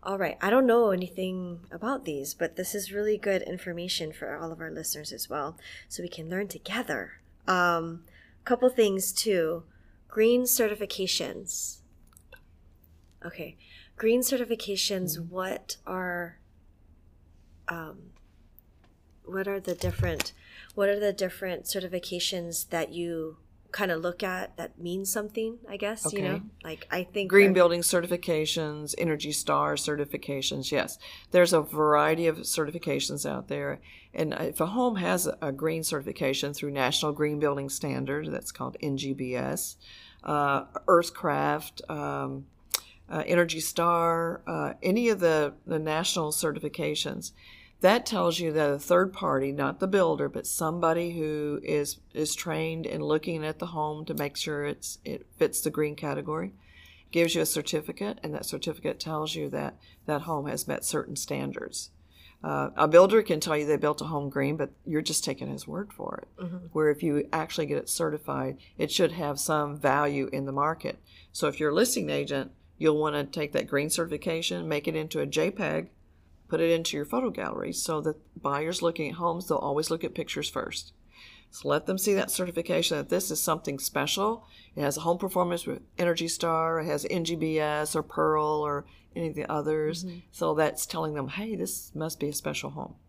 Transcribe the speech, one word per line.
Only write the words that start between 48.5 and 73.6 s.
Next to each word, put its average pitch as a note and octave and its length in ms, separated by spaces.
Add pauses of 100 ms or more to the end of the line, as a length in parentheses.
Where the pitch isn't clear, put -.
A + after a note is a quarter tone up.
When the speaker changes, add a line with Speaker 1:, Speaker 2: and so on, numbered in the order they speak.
Speaker 2:
that D3+ 180
a C#3+ 80
third F3+ 360
party, C#3 380
not C#3+ 280
the F#3+ 60
builder, D#3+ 420
but - 180
somebody E3+ 720
who D3+ 440
is, D3 340 (160)
is D3+ 220
trained D#3+ 500
in - 180
looking D#3 400
at D#3 160
the F3 100
home D3+ 360
to E3 80
make C#3+ 240
sure D3 300
it's, - 360
it - 240 (120)
fits - 240
the D#3 80
green D3+ 260
category, D3+ 560 (580)
gives E3 240
you E3+ 60
a D#3 60
certificate, - 760
and D3+ 120
that D3 100
certificate - 560
tells D#3 340
you D3+ 140
that C#3+ 300 (260)
that D3+ 180
home D#3 240
has - 220
met C#3+ 160
certain - 320
standards. - 760 (540)
Uh, C#3+ 320
a D#3 100
builder F#3+ 360
can E3 180
tell D#3 160
you D3+ 100
they D3+ 120
built D3+ 240
a - 20
home D3 240
green, C#3 300
but C#3 120 (140)
you're D#3 180
just D3+ 220
taking C#3 240
his C#3 180
word D3 260
for - 300 (160)
it. F#3 40
Speaker 1:
Mm-hmm. F3+ 300
Speaker 2:
Where D#3 180
if D3 120
you D3 300
actually D#3+ 340
get C#3+ 120
it - 100
certified, C#3+ 680 (180)
it D3+ 160
should E3+ 200
have D3 280
some D3 380
value C#3+ 560
in C#3 100
the C3+ 80
market. D3 460 (340)
So - 160
if C#3+ 100
you're D3+ 120
a D3 40
listing G3 360
agent, C#3+ 400 (260)
you'll D3+ 220
wanna D3 260
take D3 280
that - 160